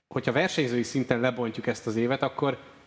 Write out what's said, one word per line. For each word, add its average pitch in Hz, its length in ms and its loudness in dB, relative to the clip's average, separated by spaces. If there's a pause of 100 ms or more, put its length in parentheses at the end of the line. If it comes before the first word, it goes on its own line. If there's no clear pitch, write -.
(140)
hogyha - 180 0
versenyzői 127 520 2
szinten 123 360 0
lebontjuk 123 480 -2
ezt - 200 -2
az 107 80 -2
évet, 120 280 2
akkor 139 340 0 (300)